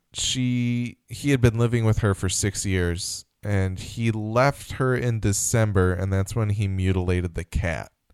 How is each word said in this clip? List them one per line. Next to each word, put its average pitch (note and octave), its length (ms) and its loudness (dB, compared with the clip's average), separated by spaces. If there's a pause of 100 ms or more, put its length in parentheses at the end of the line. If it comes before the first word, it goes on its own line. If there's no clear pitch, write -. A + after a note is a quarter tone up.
(140)
she, A#2+ 840 -2 (100)
he C#3 240 -2
had C3 100 4
been A#2 160 6
living A#2 280 2
with A2 140 4
her G2+ 140 2
for F#2 160 -2
six - 360 -2
years, F2+ 600 -2 (180)
and F#2+ 360 -2
he A2+ 320 -2
left A2 640 0
her B2+ 220 2
in A#2 240 -2
December, G2+ 760 2
and F#2+ 180 -2
that's G2 240 -2
when A2 140 0
he G2+ 180 0
mutilated F#2 680 0
the E2 80 -6
cat. D2+ 480 -4 (220)